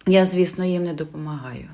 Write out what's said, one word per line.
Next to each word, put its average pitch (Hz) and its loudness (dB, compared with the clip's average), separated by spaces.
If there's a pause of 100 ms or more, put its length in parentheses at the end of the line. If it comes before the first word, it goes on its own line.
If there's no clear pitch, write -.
я, 190 6
звісно, 180 0
їм 180 0
не 170 -4
допомагаю, 151 -10